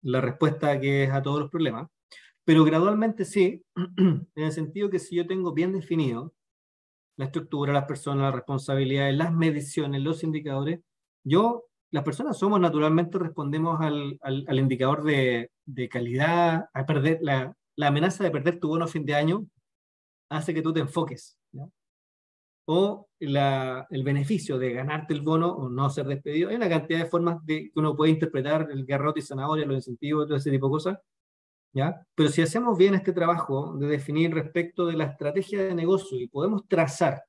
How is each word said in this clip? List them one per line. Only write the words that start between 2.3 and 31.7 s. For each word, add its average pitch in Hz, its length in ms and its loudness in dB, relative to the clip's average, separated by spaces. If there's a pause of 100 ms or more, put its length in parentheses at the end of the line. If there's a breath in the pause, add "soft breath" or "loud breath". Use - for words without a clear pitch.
Pero 160 200 8
gradualmente 208 600 2
sí, 196 460 0
<clears throat> 180 260 -6
en 180 380 4
el 156 180 -2
sentido 165 380 -4
que 185 80 0
si - 180 -6
yo 175 100 -2
tengo 180 280 -4
bien 175 180 0
definido 156 600 -2 (840)
la 135 80 -6
estructura, 143 480 -2
las 139 140 2
personas, 139 380 -2
las 135 100 0
responsabilidades, 135 840 0
las 165 160 0
mediciones, 147 680 -2
los 160 200 -2
indicadores, 156 580 -4 (440)
yo, 220 400 2 (280)
las 143 120 -2
personas 156 320 -4
somos 202 240 4
naturalmente, 160 580 2
respondemos 160 640 -2
al, 147 400 -2
al, 139 260 -4
al 135 120 0
indicador 135 440 2
de, 127 480 2 (140)
de 123 240 -6
calidad, 160 840 2
a 135 100 -4
perder, 151 380 2
la, 135 340 0 (180)
la 147 120 0
amenaza 156 360 2
de 180 80 2
perder 156 300 0
tu 160 80 -2
bono 160 160 0
a - 40 -4
fin 151 180 -4
de 147 80 0
año 165 320 2 (840)
hace 156 240 -4
que 156 80 -2
tú 160 120 0
te 160 80 0
enfoques, 139 580 -4 (140)
¿ya? 143 160 -14 (960)
O 196 440 0 (120)
la, 135 680 0
el 135 120 -4
beneficio 143 560 0
de 127 140 -2
ganarte 147 420 -4
el 143 80 -4
bono 160 300 2
o 143 160 -6
no 131 200 0
ser 139 180 -4
despedido. 147 420 -2
Hay 214 80 -4
una 226 120 0
cantidad 165 300 0
de 165 80 -2
formas 170 400 -2
de, 156 240 -4
que - 80 -4
uno 151 160 2
puede 156 160 4
interpretar 151 640 0
el 135 120 -6
garrote 139 360 -2
y - 20 -8
zanahoria, 147 420 -2
los 135 120 -2
incentivos, 147 500 -2
todo 151 100 0
ese 139 140 0
tipo 135 160 2
de 135 60 2
cosas, 170 260 -2 (760)